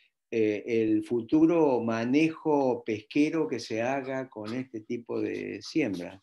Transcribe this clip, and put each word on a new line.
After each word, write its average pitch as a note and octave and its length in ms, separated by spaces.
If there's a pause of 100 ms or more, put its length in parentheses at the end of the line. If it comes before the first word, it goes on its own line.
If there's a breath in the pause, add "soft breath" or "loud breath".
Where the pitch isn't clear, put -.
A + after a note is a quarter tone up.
(300 soft breath)
eh, G#2+ 340
el A2 380
futuro D3 800
manejo C3 1040
pesquero D3 640
que B2 100
se A2 240
haga C3 460
con G#2+ 260
este B2+ 260
tipo A#2 400
de G2+ 400
siembras, G2 640